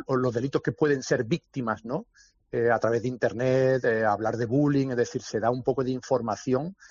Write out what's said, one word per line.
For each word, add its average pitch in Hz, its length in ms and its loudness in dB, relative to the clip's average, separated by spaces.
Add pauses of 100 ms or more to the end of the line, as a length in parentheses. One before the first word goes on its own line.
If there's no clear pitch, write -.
o 135 100 0
los 127 180 0
delitos 120 280 -2
que - 100 -2
pueden 143 320 0
ser 127 220 0
víctimas, 113 600 -4
¿no? 151 220 -6 (440)
Eh, 117 200 2
a 113 80 2
través 113 240 0
de 127 60 -2
internet, 131 760 2
eh, 113 180 2
hablar 110 320 0
de 117 120 -2
bullying, 139 420 2
es 120 80 -2
decir, 120 240 -2
se - 180 -6
da 113 120 2
un 127 120 -4
poco 135 200 0
de 127 80 -2
información 127 840 -2 (160)